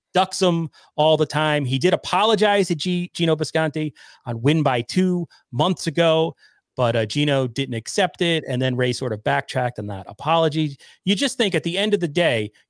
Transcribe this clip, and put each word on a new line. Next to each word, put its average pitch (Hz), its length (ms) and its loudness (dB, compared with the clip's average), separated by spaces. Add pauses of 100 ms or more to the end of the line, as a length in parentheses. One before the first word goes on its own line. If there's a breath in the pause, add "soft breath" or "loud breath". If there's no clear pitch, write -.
(140)
ducks 190 280 0
him 170 280 2 (260 soft breath)
all 156 220 4
the 151 80 2
time. 151 400 0
He 127 140 0
did 180 140 2
apologize 202 760 2
to 175 80 -2
G-, 175 380 -4
Gino 165 220 2
Bisconti 156 580 -2 (320 loud breath)
on 117 160 -8
Win 151 220 4
by 127 180 2
Two 180 460 -2 (240 soft breath)
months 165 360 0
ago, 160 480 2 (420 soft breath)
but, 117 180 2
uh, 110 100 0
Gino 139 420 0
didn't 127 280 -4
accept 180 460 -2
it, 165 260 0
and 131 140 -2
then 127 140 0
Ray 123 180 0
sort 123 200 -6
of 107 100 -8
backtracked 135 560 -2
on 104 80 -8
that 95 200 -8
apology. 156 680 0 (260 loud breath)
You 196 120 0
just 247 220 -4
think 202 180 0
at 156 80 0
the 170 140 -4
end 208 160 -2
of 190 60 2
the 170 80 -2
day, 143 440 0 (180 soft breath)